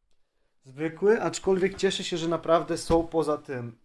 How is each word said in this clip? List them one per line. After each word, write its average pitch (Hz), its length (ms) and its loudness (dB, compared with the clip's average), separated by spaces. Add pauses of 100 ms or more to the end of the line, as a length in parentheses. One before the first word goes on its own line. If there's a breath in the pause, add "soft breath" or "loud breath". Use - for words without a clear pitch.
(640)
Zwykły, 160 580 0
aczkolwiek 190 540 0
cieszę 190 280 -2
się, 180 140 -4
że 160 100 -4
naprawdę 165 500 0
są 165 300 2
poza 151 300 0
tym, 123 460 -10